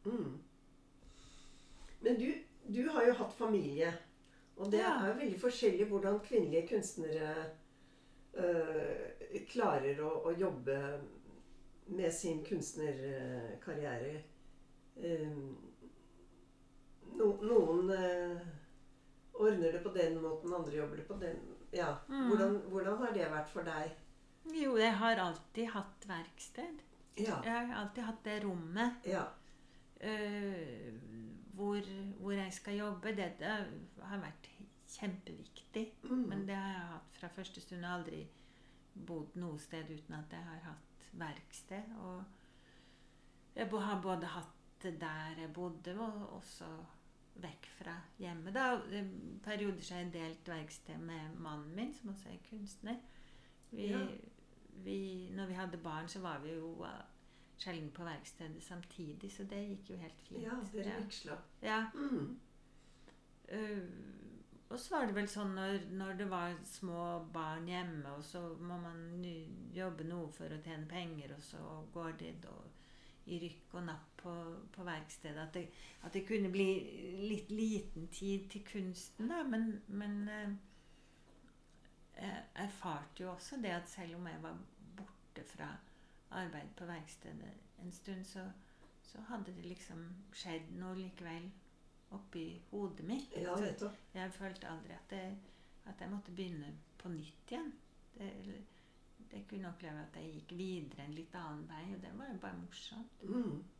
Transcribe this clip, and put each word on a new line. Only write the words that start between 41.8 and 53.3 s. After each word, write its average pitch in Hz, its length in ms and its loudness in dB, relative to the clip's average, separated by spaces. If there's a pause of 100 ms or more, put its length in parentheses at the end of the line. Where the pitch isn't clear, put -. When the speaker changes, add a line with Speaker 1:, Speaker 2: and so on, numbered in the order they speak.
Speaker 2:
Og 185 260 -6 (1300)
jeg 220 180 0
bo-, 208 120 2
har 202 200 2
både 175 240 2
hatt 165 280 -6 (220)
det 175 200 -4
der 156 440 -4
jeg 160 120 -4
bodde, 175 420 -4
og 208 420 -4
også 185 300 -10 (720)
vekk 170 320 -8
fra 170 260 -8 (220)
hjemmet. 175 380 -4
Da, 254 300 8
i 202 180 -2 (380)
perioder 202 420 0
så - 120 -6
har 175 100 0
jeg 175 100 -2
delt 160 340 -4
verksted 160 500 -6
med 160 400 -4
mannen 151 360 -6
min, 247 180 -2
som 220 180 -8
også 196 200 -8
er 180 140 -8
kunstner. 214 540 -6 (680)